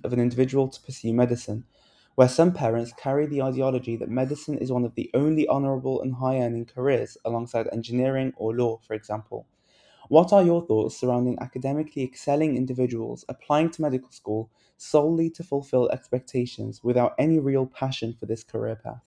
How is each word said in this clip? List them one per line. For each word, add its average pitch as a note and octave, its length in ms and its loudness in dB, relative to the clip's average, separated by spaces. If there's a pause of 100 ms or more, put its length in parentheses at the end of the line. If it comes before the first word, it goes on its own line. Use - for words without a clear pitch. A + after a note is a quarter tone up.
of B2 80 -2
an B2 80 2
individual C3 480 2
to - 140 -14
pursue A#2 320 -4
medicine, A#2 500 0 (520)
where B2+ 120 8
some E3+ 240 4
parents A#2 460 -2
carry C#3+ 260 0
the C#3+ 160 -2
ideology C3 560 -2
that A2+ 140 -6
medicine C3 480 -4
is B2+ 120 -4
one B2 140 0
of A#2 120 -6
the - 180 -6
only D3+ 340 2
honourable C3+ 540 0
and B2+ 140 -4
high-earning B2 500 -2
careers B2+ 580 -2
alongside A#2 480 -2
engineering B2+ 640 -2
or A2 180 -4
law, A#2 320 0
for A2 60 -6
example. A2 540 -8 (640)
What F3 240 6
are G3 100 8
your E3+ 240 4
thoughts - 320 0
surrounding B2 420 0
academically C#3 640 -6
excelling C#3+ 540 -2
individuals A#2+ 720 -2
applying D3+ 420 0
to E3 100 -10
medical C3 300 -2
school A2 400 -6 (260)
solely E3 540 2
to E3 120 -14
fulfil C3+ 480 0
expectations A#2+ 920 -6
without A#2+ 360 2
any D#3+ 200 4
real C3+ 260 0
passion C3 540 -6
for G#2+ 80 -12
this A2 160 -6
career A2+ 340 -6
path? A2+ 340 -14